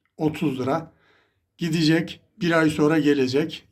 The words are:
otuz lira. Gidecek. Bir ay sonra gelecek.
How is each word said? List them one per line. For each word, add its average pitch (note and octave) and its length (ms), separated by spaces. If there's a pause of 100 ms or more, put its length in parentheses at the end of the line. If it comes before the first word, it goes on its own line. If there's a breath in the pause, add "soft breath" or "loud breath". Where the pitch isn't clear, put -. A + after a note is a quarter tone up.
(180)
otuz D#3 420
lira. D3 320 (680 soft breath)
Gidecek. E3 640 (200)
Bir E3+ 100
ay D#3+ 180
sonra D3+ 300
gelecek. C#3+ 720